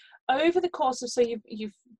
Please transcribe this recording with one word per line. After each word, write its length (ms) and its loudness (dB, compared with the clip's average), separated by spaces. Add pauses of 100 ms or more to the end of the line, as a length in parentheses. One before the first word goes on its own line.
(280)
over 320 2
the 100 0
course 340 -2
of, 80 -8
so 100 2
you've, 240 0
you've 320 -10 (220)